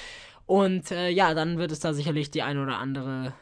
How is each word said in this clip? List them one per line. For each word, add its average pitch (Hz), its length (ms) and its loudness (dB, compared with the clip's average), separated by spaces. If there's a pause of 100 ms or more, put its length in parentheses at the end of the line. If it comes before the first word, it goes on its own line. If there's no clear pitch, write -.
(460)
Und, 185 440 4
äh, 180 200 -2
ja, 180 240 4
dann 160 240 0
wird 165 120 -2
es 156 80 -4
da 160 140 0
sicherlich 147 400 -2
die 156 100 -2
ein 143 160 -2
oder 135 200 -2
andere, 131 640 -4